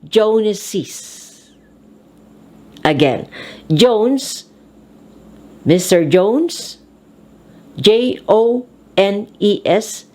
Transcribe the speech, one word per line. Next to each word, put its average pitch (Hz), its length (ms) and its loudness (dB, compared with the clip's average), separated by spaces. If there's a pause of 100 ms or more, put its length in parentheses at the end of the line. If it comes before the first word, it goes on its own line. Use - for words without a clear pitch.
Joneses. - 1500 -4 (1300)
Again, 131 440 -2 (460)
Jones, 240 720 0 (1200)
Mister 175 400 2
Jones, 208 720 0 (1000)
J 226 500 2
O 233 400 2 (300)
N 202 420 -2
E 208 260 0
S. 214 500 -2